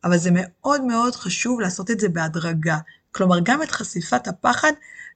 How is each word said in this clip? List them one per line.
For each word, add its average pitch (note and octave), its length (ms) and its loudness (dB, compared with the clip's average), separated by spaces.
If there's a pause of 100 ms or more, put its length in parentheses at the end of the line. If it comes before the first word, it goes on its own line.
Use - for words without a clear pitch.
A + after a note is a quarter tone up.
אבל F3 140 4
זה E3+ 140 2
מאוד C4 520 0
מאוד A#3+ 300 0
חשוב A#3 460 -4
לעשות F#3 300 -4
את A3+ 100 0
זה G#3 80 2
בהדרגה. D#3+ 680 -2 (340)
כלומר, F3+ 300 4
גם A3+ 200 2
את - 80 -4
חשיפת - 580 -4
הפחד, B3 440 0 (440)